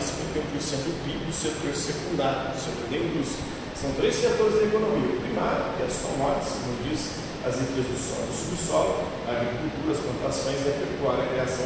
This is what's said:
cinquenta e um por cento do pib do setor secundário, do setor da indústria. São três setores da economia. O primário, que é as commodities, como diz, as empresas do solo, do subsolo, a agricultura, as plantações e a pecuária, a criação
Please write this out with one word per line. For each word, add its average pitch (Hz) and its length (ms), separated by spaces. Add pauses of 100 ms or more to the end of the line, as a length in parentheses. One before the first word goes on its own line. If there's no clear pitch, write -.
cinquenta - 320
e 151 80
um 139 80
por 143 80
cento 131 240
do 165 160
pib 135 240
do 165 80
setor 151 400
secundário, 143 800
do - 80
setor - 320
da 147 80
indústria. 160 400 (320)
São - 240
três - 240
setores 214 400
da 214 80
economia. 214 480
O - 80
primário, - 400 (120)
que - 40
é - 80
as - 160
commodities, 135 560
como 123 240
diz, 156 160 (480)
as 120 80
empresas 131 320
do - 80
solo, - 320
do - 80
subsolo, - 560 (320)
a 123 80
agricultura, 120 640
as - 80
plantações 135 560
e 139 80
a 143 80
pecuária, 123 480
a 120 80
criação 127 340